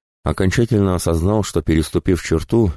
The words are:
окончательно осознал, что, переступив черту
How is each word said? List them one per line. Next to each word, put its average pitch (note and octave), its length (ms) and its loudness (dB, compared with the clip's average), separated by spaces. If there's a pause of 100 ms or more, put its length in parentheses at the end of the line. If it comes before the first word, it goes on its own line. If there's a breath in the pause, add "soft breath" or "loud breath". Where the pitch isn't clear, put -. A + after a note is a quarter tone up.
(240)
окончательно G2 720 0
осознал, F2 480 0
что, - 180 -2
переступив E2 600 0
черту F#2 560 0